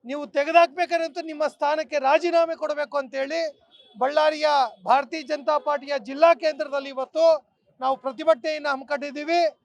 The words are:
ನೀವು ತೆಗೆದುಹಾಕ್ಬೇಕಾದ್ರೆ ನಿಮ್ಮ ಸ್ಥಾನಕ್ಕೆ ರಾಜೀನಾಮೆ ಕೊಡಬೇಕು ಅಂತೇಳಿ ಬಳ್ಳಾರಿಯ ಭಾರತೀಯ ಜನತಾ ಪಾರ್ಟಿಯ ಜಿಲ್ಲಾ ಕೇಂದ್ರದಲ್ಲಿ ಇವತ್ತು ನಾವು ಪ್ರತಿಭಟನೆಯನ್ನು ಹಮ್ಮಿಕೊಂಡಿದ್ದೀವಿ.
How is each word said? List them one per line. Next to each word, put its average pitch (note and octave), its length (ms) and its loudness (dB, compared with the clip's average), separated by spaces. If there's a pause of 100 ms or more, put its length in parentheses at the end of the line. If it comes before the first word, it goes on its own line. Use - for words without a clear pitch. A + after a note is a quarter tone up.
ನೀವು C#4 220 -10
ತೆಗೆದುಹಾಕ್ಬೇಕಾದ್ರೆ E4 920 2
ನಿಮ್ಮ D#4 260 -4
ಸ್ಥಾನಕ್ಕೆ D4+ 520 -2
ರಾಜೀನಾಮೆ E4 560 2
ಕೊಡಬೇಕು D4 420 -6
ಅಂತೇಳಿ C#4 640 -6 (400)
ಬಳ್ಳಾರಿಯ D4+ 480 2 (380)
ಭಾರತೀಯ C#4+ 360 0
ಜನತಾ D4 360 -2
ಪಾರ್ಟಿಯ C#4+ 420 -4
ಜಿಲ್ಲಾ C#4+ 340 4
ಕೇಂದ್ರದಲ್ಲಿ C#4+ 560 -4
ಇವತ್ತು D4 580 0 (320)
ನಾವು C4 180 -2
ಪ್ರತಿಭಟನೆಯನ್ನು D4+ 720 -2
ಹಮ್ಮಿಕೊಂಡಿದ್ದೀವಿ. C#4+ 760 -2 (200)